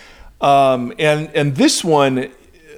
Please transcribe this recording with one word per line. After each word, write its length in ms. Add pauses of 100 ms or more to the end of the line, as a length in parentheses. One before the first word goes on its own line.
(420)
Um, 580
and, 360
and 200
this 280
one, 480 (460)